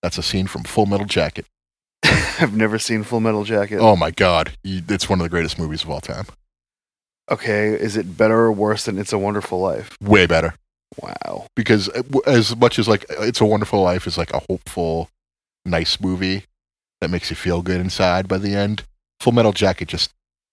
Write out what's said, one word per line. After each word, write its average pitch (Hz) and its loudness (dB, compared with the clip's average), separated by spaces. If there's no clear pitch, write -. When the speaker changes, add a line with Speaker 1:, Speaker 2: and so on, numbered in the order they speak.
Speaker 1:
That's 85 -4
a 85 -6
scene 92 -2
from - -10
Full 107 0
Metal 101 -2
Jacket. 82 -2
Speaker 2:
<laughs> - -18
I've - 2
never 110 2
seen 110 -2
Full 113 -2
Metal 110 0
Jacket. 104 -2
Speaker 1:
Oh 107 8
my 80 0
God. 85 2
You, 92 -4
it's 98 -2
one 95 2
of - 0
the 82 -2
greatest 85 -4
movies 78 -6
of 82 -10
all 73 -6
time. - -10
Speaker 2:
Okay, 107 0
is 107 -2
it 92 -6
better 113 4
or 113 4
worse 104 0
than 98 -4
It's 101 -6
a 110 0
Wonderful 98 -2
Life? 87 -4
Speaker 1:
Way 101 6
better. 80 2
Speaker 2:
Wow. 50 -10
Speaker 1:
Because, 104 2
uh, 117 -6
w-, 135 0
as 120 4
much 117 4
as, 110 2
like, 107 2
It's 104 -4
a 107 6
Wonderful 104 2
Life 90 2
is, 87 -6
like, 82 -4
a 67 -2
hopeful, 82 -4
nice 85 0
movie 95 -2
that 85 -2
makes 87 -4
you - -6
feel 87 -2
good 90 -2
inside 92 0
by 95 -2
the 101 -4
end, 101 -2
Full 123 4
Metal 113 6
Jacket 95 0
just - -6